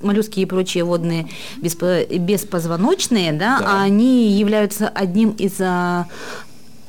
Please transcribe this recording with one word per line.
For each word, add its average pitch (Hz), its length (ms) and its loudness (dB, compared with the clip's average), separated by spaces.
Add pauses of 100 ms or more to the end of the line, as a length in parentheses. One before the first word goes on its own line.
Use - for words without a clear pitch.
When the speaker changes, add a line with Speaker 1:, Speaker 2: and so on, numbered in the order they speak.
Speaker 1:
моллюски 208 380 0
и 185 60 2
прочие 185 400 -2
водные 170 420 -2 (340)
беспо-, 170 560 0
беспозвоночные, 180 1160 0
да, 220 260 0
Speaker 2:
Да. 196 240 2
Speaker 1:
они 220 560 4
являются 208 480 2
одним 196 500 2
из, 190 220 -2
а, 180 480 0 (800)